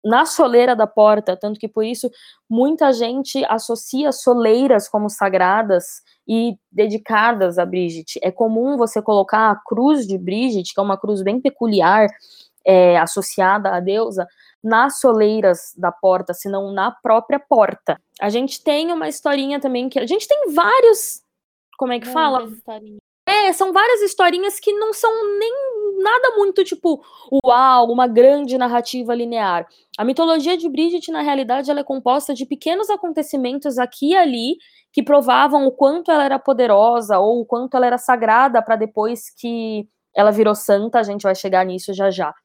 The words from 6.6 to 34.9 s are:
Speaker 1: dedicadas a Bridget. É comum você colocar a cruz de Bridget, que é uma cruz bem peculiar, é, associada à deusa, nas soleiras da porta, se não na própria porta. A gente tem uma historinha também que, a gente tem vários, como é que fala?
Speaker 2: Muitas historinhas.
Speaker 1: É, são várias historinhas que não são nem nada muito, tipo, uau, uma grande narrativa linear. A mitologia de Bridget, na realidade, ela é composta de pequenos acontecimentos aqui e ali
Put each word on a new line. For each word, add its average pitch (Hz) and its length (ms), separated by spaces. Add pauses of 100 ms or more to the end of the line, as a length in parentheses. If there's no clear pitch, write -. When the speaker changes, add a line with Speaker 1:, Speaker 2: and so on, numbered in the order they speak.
Speaker 1:
dedicadas 214 880
a 175 80
Bridget. 175 560
É 185 100
comum 233 460
você 226 240
colocar 208 500
a 202 40
cruz 247 520
de 190 100
Bridget, 196 560
que - 60
é 196 40
uma 196 140
cruz 202 260
bem 208 160
peculiar, 214 680 (580)
é, 180 320
associada 196 720
à 180 80
deusa, 190 480 (360)
nas 226 360
soleiras 214 760
da 175 140
porta, 185 420
se 196 160
não 196 220
na 202 200
própria 233 480
porta. 208 600 (200)
A 208 100
gente 254 340
tem 311 280
uma 320 160
historinha 285 520
também 254 300
que, 262 100
a 233 80
gente 403 200
tem 571 260
vários, 427 680 (560)
como 247 160
é 240 60
que 226 80
fala? 269 320
Speaker 2:
Muitas 220 180
historinhas. 214 400 (300)
Speaker 1:
É, 392 260
são 381 200
várias 427 280
historinhas 381 580
que 415 140
não 427 200
são 453 180 (280)
nem 453 120 (500)
nada 480 340
muito, 403 280
tipo, 330 400 (400)
uau, 247 480
uma 247 160
grande 262 500
narrativa 240 580
linear. 226 520 (300)
A 214 60
mitologia 330 540
de 330 120
Bridget, 330 420
na 311 100
realidade, 269 500
ela 285 80
é 277 40
composta 269 500
de 254 120
pequenos 370 440
acontecimentos 285 880
aqui 247 320
e 370 40
ali 277 420 (340)